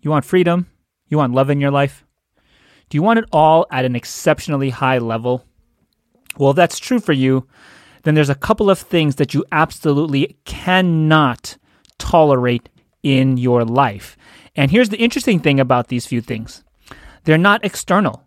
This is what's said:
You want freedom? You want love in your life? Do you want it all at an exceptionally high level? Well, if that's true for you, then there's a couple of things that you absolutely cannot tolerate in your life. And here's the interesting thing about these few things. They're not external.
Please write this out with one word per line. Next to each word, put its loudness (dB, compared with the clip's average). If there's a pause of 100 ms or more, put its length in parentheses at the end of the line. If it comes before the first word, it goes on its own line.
You -6
want 0
freedom? 0 (380)
You 0
want 0
love 2
in 0
your 0
life? -2 (880)
Do -6
you 0
want 2
it -4
all 4
at -4
an -2
exceptionally -4
high -2
level? -4 (960)
Well, 2
if 2
that's 0
true -2
for -2
you, 0 (580)
then 2
there's 2
a 0
couple 0
of 2
things -2
that -2
you -2
absolutely -2
cannot 0 (400)
tolerate 0 (320)
in 2
your 0
life. -2 (380)
And 0
here's 2
the -6
interesting 0
thing 0
about 0
these -6
few -6
things. -12 (600)
They're 2
not 2
external. -2